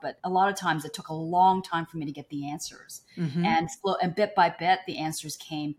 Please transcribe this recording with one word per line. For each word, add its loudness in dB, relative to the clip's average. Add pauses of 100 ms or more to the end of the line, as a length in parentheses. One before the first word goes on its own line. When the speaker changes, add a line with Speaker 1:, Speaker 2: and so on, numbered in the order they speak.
Speaker 1:
But -8
a -4
lot 4
of -4
times 0
it -10
took -12
a -6
long 4
time -2
for -14
me -4
to -6
get -12
the -6
answers. -12 (160)
Speaker 2:
Mm-hmm. 0
Speaker 1:
And 2
slo-, -2
and 0
bit 0
by 6
bit, 2
the -6
answers -6
came -6